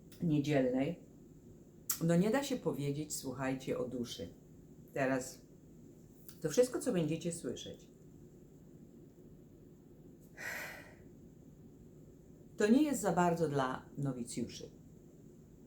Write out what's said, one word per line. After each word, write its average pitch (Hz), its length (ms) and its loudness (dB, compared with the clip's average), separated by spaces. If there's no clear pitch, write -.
niedzielnej. 143 760 2
No 170 120 6
nie 190 140 6
da 269 140 4
się 269 140 0
powiedzieć, 143 580 -2
słuchajcie, 135 640 -4
o 127 100 -2
duszy. 120 460 -6
Teraz 131 520 0
to 151 40 -2
wszystko, 254 300 4
co 220 140 0
będziecie 165 380 0
słyszeć, - 560 -8
to 208 100 4
nie 269 160 8
jest 285 180 0
za 196 100 2
bardzo 170 380 4
dla 131 360 0
nowicjuszy. 123 720 -6